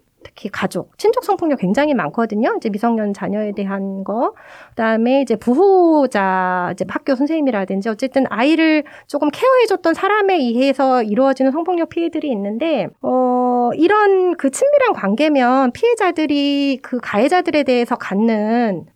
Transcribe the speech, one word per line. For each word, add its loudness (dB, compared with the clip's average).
특히 -14
가족, -8
친족 0
성폭력 -2
굉장히 0
많거든요. -2
이제 -4
미성년 -2
자녀에 -6
대한 -6
거, -2
그다음에 0
이제 -2
보호자, 2
이제 2
학교 -4
선생님이라든지 -2
어쨌든 -2
아이를 2
조금 -2
케어해줬던 2
사람에 2
의해서 2
이루어지는 2
성폭력 -2
피해들이 -4
있는데, -4
어, 0
이런 2
그 0
친밀한 2
관계면 2
피해자들이 0
그 -6
가해자들에 0
대해서 0
갖는 -2